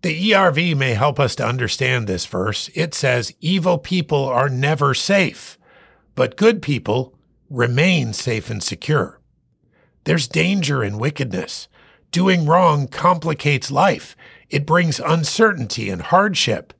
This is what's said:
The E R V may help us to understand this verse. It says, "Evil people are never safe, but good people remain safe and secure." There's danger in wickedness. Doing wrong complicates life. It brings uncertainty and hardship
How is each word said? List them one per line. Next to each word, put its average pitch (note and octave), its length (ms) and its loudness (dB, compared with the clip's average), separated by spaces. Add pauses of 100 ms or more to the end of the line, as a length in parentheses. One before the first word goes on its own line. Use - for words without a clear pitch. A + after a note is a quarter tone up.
The F3 260 -2
E G#3+ 60 4
R F#3+ 180 4
V E3 220 0
may C3 220 0
help C3 220 0
us C3+ 180 0
to A#2 120 -2
understand B2 600 -2
this F#2 180 -4
verse. G2+ 500 -4
It D#3+ 180 -2
says, B2 460 0
"Evil F3 380 0
people D#3 480 -2
are C3 240 0
never C#3 440 0
safe, - 640 -2 (560)
but B2+ 220 0
good G#3+ 260 4
people B2+ 560 -4 (320)
remain C3 640 2
safe A2 380 -4
and G#2 120 -6
secure." - 600 -4 (840)
There's D#3 240 0
danger D#3+ 560 0
in G#2 140 -4
wickedness. B2+ 720 -6 (420)
Doing F3+ 340 2
wrong D#3 440 4
complicates D3+ 840 0
life. D#3 460 0 (320)
It C#3+ 160 -2
brings E3 340 2
uncertainty D3 920 0
and F#2 120 -6
hardship F#3 800 0